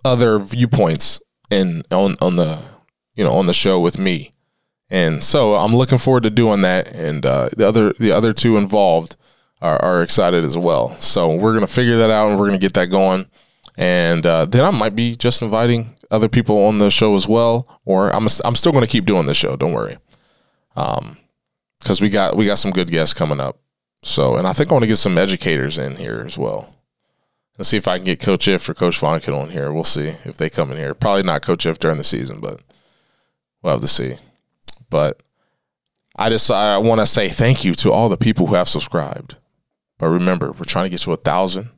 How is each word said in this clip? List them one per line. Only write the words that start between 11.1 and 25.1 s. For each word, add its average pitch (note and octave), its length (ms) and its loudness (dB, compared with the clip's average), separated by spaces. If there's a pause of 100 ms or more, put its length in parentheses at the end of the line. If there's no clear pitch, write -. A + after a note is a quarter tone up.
we're G#2+ 200 0
gonna G#2 120 0
figure A#2 320 0
that A2 120 4
out G#2+ 200 2
and G2+ 100 2
we're G2+ 60 2
gonna G2 120 0
get F#2+ 160 0
that F#2 120 2
going. F#2+ 400 0 (500)
And, F2 480 0
uh, E2 220 4
then A#2+ 180 2
I F#3+ 60 4
might G#2+ 260 -2
be A#2 200 -2
just A#2+ 260 -2
inviting A#2 520 0 (160)
other A2 180 2
people A2 360 2
on G#2+ 140 4
the G#2 120 4
show G#2+ 240 2
as G2 140 0
well. A#2 560 0
Or F#2+ 300 2
I'm, G#2+ 140 0 (160)
I'm A#2 100 0
still E3 180 2
gonna B2+ 140 4
keep A2 180 0
doing F2+ 220 2
the D2 80 -2
show. - 220 -2
Don't D2 180 -2
worry. G#1+ 220 -6 (800)
Um, - 420 -6 (680)
'cause F#2+ 160 0
we G#2 80 2
got, G2 280 0
we G#2+ 100 2
got G2+ 120 0
some G2 120 0
good F2+ 200 -2
guests D#2+ 240 0
coming D2+ 260 -2
up. C2+ 180 -8 (460)
So, B1+ 320 0
and F#2 100 -2
I - 60 0
think - 180 0
I E3 40 4
wanna A#2 120 4
get G#2+ 100 2
some F#2 220 0